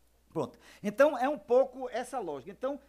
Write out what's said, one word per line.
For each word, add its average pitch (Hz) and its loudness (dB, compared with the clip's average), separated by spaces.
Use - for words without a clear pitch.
Pronto. - -6
Então, 254 4
é 254 0
um 302 -4
pouco 254 2
essa 240 -6
lógica. 156 -8
Então, 269 -8